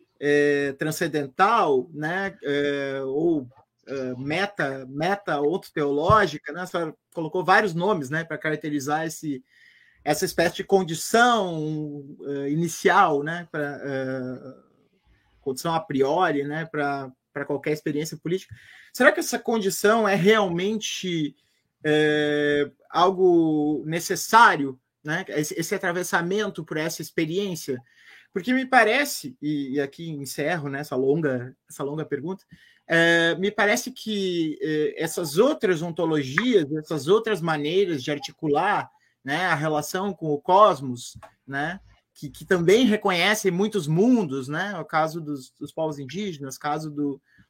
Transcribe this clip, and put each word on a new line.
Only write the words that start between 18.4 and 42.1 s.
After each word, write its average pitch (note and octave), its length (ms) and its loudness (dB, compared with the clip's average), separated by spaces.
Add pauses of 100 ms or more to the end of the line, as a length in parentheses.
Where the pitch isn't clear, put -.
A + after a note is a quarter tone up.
Será C#4+ 200 4
que E4 100 -2
essa - 180 -4
condição G#3+ 680 2
é G3 80 2
realmente, F#3 1160 0 (500)
é, D3 840 2 (200)
algo E3 960 4
necessário, E3 920 4 (240)
né, D#3+ 280 -4
esse, D3+ 280 -2
esse E3 160 -4
atravessamento F3+ 920 -2
por D#3+ 100 -8
essa D#3+ 260 -4
experiência? E3 800 -4 (520)
Porque G3+ 200 -2
me C4 120 0
parece, B3+ 760 2
e, C#3+ 340 -4
e D3 40 0
aqui D#3 300 -6
encerro, C#3+ 580 -4
né, C#3 140 -6
essa C#3 160 -6
longa, C3+ 580 0 (140)
essa - 140 -10
longa D3 220 -6
pergunta, D3 380 -6 (440)
é, E3+ 480 4
me G3 160 -2
parece A3+ 400 0
que, F#3 720 -4
é, D3+ 420 -2
essas D#3+ 340 -4
outras G#3 440 2
ontologias, D#3+ 920 2
essas D3+ 360 -4
outras G#3+ 340 2
maneiras D#3+ 600 0
de C#3 80 -6
articular, D3+ 800 -2 (340)
né, D#3+ 240 -2
a E3 80 0
relação D#3 580 -2
com E3 140 -8
o D3 120 0
cosmos, D3 800 4 (280)
né, D3 360 -6 (320)